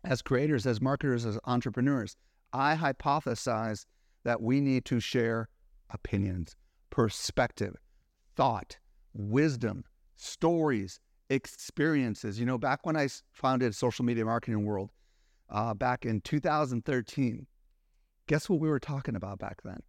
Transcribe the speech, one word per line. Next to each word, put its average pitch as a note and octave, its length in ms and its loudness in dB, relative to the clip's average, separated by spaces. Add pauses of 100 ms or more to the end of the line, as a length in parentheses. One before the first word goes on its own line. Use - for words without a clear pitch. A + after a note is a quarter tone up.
As C3+ 180 0
creators, C3+ 440 2
as A2+ 140 2
marketers, C3 460 0
as G#2+ 200 -2
entrepreneurs, B2 680 0 (380)
I C#3+ 220 2
hypothesize C3 1080 -2 (380)
that A#2 180 0
we B2+ 200 4
need C3 240 2
to A#2+ 140 2
share A2+ 500 0 (400)
opinions, F#2+ 680 -4 (340)
perspective, A2+ 880 0 (600)
thought, A#2 420 0 (360)
wisdom, A#2 680 0 (320)
stories, D3+ 840 0 (300)
experiences. B2+ 1080 0
You A#2+ 60 0
know, B2+ 120 0
back C3+ 280 -2
when D#3+ 100 0
I D3 100 2
s-, - 180 -6 (100)
founded B2+ 420 2
Social B2 300 0
Media A#2 200 2
Marketing A2+ 380 0
World, G#2 280 -2 (580)
uh, G#2+ 240 -2
back B2 320 -2
in G#2+ 160 0
two D3 180 -2
thousand D3 460 0
thirteen, B2+ 600 -2 (840)
guess D3 200 0
what E3+ 120 2
we D#3 100 2
were C#3 100 2
talking C3+ 360 -6
about F#2+ 240 -8
back - 240 -10
then? F#2+ 260 -12